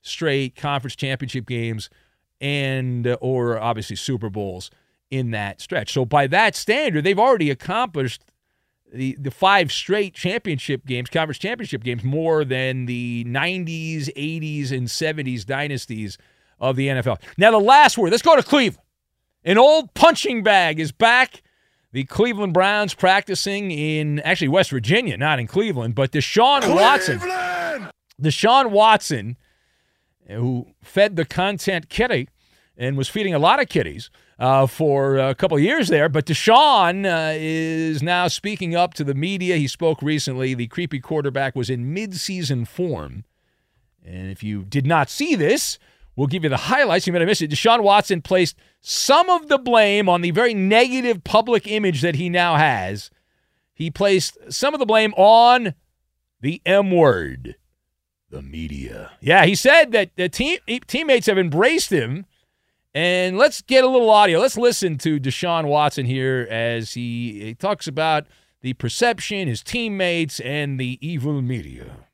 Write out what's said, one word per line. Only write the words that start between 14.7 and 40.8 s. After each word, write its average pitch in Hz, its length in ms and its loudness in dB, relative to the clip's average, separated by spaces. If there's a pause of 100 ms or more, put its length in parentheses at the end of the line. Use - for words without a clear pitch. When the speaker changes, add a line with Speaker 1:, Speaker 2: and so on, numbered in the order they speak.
Speaker 1:
and 123 200 -6
seventies 135 540 -6
dynasties 131 720 -8 (420)
of 131 160 -2
the 135 140 -2
N 131 80 -2
F 123 100 -2
L. 107 120 -4 (180)
Now, 208 140 6
the 220 80 4
last 262 380 6
word, 185 140 2
let's 226 100 0
go 330 140 6
to 262 80 4
Cleveland. 269 420 0 (600)
An 190 120 4
old 285 360 6
punching 277 500 4
bag 180 340 4
is 156 140 -4
back 240 500 2 (560)
the 135 60 -4
Cleveland 202 500 -2
Browns 196 400 2
practicing 196 800 0
in, 151 480 -2
actually, 151 300 -2
West 180 200 2
Virginia, 135 480 -2
not 143 220 0
in 113 80 -6
Cleveland, 135 480 -4
but 135 160 -2
Deshaun 254 640 2
Watson. 220 420 4
Speaker 2:
Cleveland! 339 720 -6 (300)
Speaker 1:
Deshaun 226 480 4
Watson, 196 680 2 (920)
who 120 400 -4 (160)
fed 202 320 0
the 160 100 0
content 185 640 -4
kitty 196 400 -2 (480)
and 135 200 -4
was 135 120 -2
feeding 196 240 -2
a 147 60 0
lot 202 200 4
of 254 80 -2
kitties, 101 440 -4 (260)
uh, 135 300 2
for 139 500 0
a 135 160 0
couple 165 240 0
of 143 60 4
years 254 240 2
there. 156 200 2
But 151 200 -2
Deshaun, 196 800 4
uh, 160 280 -2
is 160 680 -4
now 175 240 0
speaking 180 480 -6
up 175 180 0
to 156 100 -8
the 139 120 -4
media. 175 420 -2
He 143 100 0
spoke 160 360 -2
recently. 131 500 -4
The 120 140 -6
creepy 156 320 -8